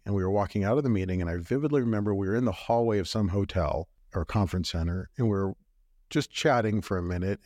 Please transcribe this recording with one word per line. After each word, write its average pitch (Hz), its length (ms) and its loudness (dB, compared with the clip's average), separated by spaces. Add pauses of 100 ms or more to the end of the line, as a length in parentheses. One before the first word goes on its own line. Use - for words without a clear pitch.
and 101 100 0
we 95 80 2
were 92 80 0
walking 101 320 0
out 110 140 2
of 147 60 2
the 131 60 0
meeting, 92 320 0
and 85 80 -2
I 87 80 -2
vividly 139 440 0
remember 107 320 0
we 98 140 -2
were 101 80 0
in 123 100 0
the 107 60 2
hallway 117 480 0
of 87 80 -2
some 104 220 0
hotel 87 580 -2 (260)
or 85 120 -2
conference 92 440 0
center, 87 480 -2
and 120 100 2
we 101 100 2
were 98 160 -2 (560)
just - 220 -2
chatting 110 500 2
for 95 160 -2
a 90 60 -2
minute. 90 420 -2